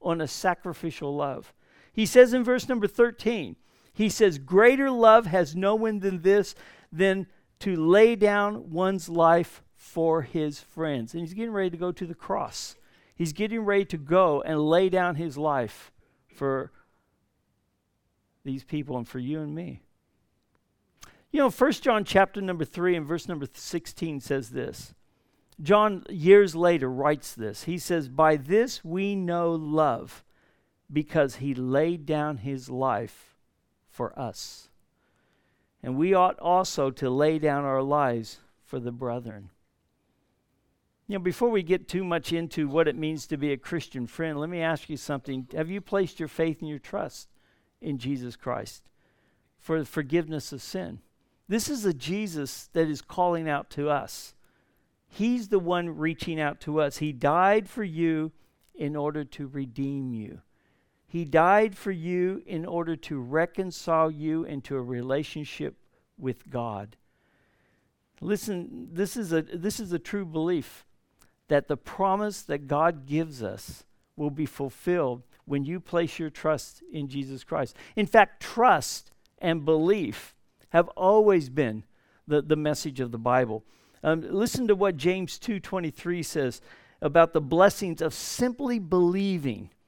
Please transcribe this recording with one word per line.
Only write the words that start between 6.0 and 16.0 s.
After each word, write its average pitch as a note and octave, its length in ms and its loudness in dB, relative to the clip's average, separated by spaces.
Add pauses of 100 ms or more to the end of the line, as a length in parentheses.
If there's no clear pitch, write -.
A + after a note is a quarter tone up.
than F#3 200 -2
this, G3 340 4 (380)
than F#3+ 340 0 (340)
to F#3+ 140 -2
lay G3 400 8
down G#3 560 0
one's F#3 380 -2
life E3+ 540 4 (120)
for E3 480 0
his D3 380 -4
friends." C#3+ 540 -6
And E3+ 80 -6
he's E3+ 120 -10
getting A3+ 180 -6
ready F#3+ 180 0
to E3 60 -10
go F3+ 140 -4
to F3+ 160 -8
the E3 80 -10
cross. - 600 -8 (380)
He's E3 180 -4
getting G#3+ 320 -4
ready G3+ 220 2
to E3+ 100 -8
go D3+ 460 2
and D#3 180 -2
lay E3 280 4
down F3+ 280 0
his D3 220 -6
life C#3 520 -4 (360)